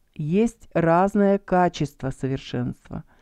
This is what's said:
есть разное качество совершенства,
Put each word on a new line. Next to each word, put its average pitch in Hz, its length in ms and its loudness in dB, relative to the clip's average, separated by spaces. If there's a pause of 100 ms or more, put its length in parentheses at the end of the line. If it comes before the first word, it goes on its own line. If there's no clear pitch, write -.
(160)
есть 185 580 -2
разное 196 640 4
качество 175 720 -2
совершенства, 131 920 -8 (180)